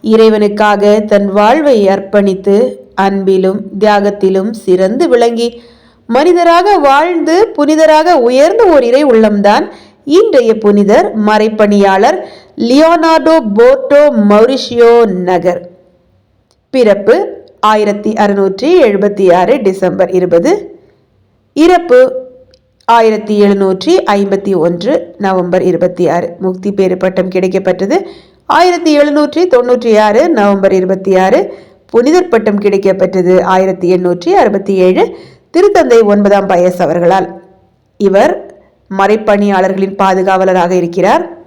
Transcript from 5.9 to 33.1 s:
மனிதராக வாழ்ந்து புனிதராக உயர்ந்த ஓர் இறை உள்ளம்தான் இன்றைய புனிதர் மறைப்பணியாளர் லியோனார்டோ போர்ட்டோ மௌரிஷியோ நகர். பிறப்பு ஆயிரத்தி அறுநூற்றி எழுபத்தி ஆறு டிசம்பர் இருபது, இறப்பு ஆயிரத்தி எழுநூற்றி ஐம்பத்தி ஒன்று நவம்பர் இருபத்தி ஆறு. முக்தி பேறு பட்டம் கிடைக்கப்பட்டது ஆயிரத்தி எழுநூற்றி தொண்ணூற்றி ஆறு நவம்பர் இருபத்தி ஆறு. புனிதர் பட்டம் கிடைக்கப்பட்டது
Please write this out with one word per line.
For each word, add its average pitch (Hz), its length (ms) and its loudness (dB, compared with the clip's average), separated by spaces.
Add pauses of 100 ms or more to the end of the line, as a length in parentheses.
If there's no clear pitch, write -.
மனிதராக 349 720 2
வாழ்ந்து 311 580 0 (200)
புனிதராக 311 600 2 (120)
உயர்ந்த 330 440 2
ஓர் 262 180 4
இறை 277 140 2
உள்ளம்தான் 220 600 2 (540)
இன்றைய 262 340 2 (100)
புனிதர் 208 460 2 (180)
மறைப்பணியாளர் 214 920 0 (520)
லியோனார்டோ 320 680 2 (220)
போர்ட்டோ 262 440 4 (300)
மௌரிஷியோ 233 600 2 (360)
நகர். 175 340 -2 (1120)
பிறப்பு 214 420 2 (500)
ஆயிரத்தி 214 460 -2 (120)
அறுநூற்றி 202 460 -2 (180)
எழுபத்தி 202 380 -2 (120)
ஆறு 190 240 0
டிசம்பர் 185 560 -2
இருபது, 180 340 0 (1040)
இறப்பு 339 460 2 (880)
ஆயிரத்தி 220 540 0
எழுநூற்றி 196 500 0 (200)
ஐம்பத்தி 196 400 -2 (120)
ஒன்று 175 300 -2 (300)
நவம்பர் 185 380 -2
இருபத்தி 180 420 -2 (100)
ஆறு. 175 120 -4 (120)
முக்தி 185 400 -6
பேறு 185 240 0
பட்டம் 185 320 -4
கிடைக்கப்பட்டது 185 640 -2 (520)
ஆயிரத்தி 339 480 0
எழுநூற்றி 294 460 0 (100)
தொண்ணூற்றி 240 400 0 (140)
ஆறு 214 160 2 (160)
நவம்பர் 196 400 0
இருபத்தி 190 340 -4 (100)
ஆறு. 202 160 0 (540)
புனிதர் 311 400 0
பட்டம் 214 300 -2
கிடைக்கப்பட்டது 190 720 0 (180)